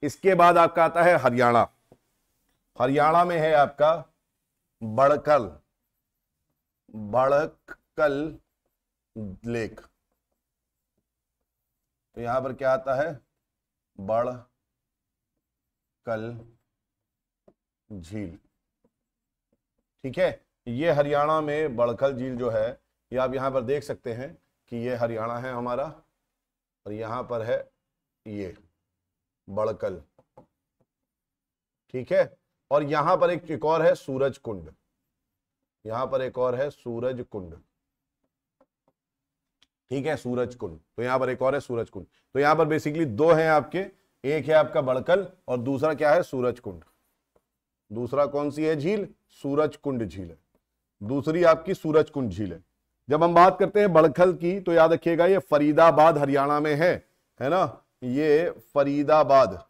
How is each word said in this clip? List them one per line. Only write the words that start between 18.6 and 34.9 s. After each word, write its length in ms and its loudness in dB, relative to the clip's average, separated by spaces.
ठीक 140 -10
है, 280 -2
ये 240 -2
हरियाणा 500 0
में 340 -4
बड़खल 420 -2
झील 200 -8
जो 120 -4
है, 320 -4
ये 60 -4
आप 140 -2
यहां 180 -4
पर 100 -2
देख 220 -4
सकते 300 -10
हैं 240 -14
कि 100 -10
ये 180 -6
हरियाणा 440 -6
है 140 -10
हमारा 480 -8
और 80 -12
यहां 300 -10
पर 180 -8
है 300 -6
ये 300 -10
बड़कल। 520 -6
ठीक 220 -8
है, 260 2
और 120 2
यहां 340 2
पर 140 4
एक, 200 -6
एक 140 -6
और 160 2
है 140 4
सूरज 420 -4
कुंड, 340 -12